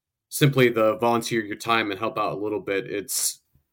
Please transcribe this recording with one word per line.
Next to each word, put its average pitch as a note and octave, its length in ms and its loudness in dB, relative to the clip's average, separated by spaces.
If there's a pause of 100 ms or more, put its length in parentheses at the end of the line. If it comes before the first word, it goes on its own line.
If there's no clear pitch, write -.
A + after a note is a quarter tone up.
(300)
simply C3+ 400 4
the A2 280 2
volunteer A#2 460 2
your G#2 120 -8
time A2 360 0
and G2 80 -6
help A2 180 -4
out G2+ 160 -2
a D#2+ 40 -6
little G#2 220 -4
bit. G2 280 -4
It's, - 540 -6 (320)